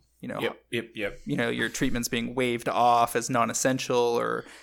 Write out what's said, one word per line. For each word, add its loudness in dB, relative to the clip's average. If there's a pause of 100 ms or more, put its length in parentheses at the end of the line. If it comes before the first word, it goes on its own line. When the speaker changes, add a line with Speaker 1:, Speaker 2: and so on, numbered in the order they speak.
(200)
Speaker 1:
you -14
know, -8
Speaker 2:
Yep, -4 (140)
yep, -6
yep. -6
Speaker 1:
you -4
know, 0
your -2
treatments -2
being -4
waived -2
off 4
as -2
non-essential, 2
or 0 (180)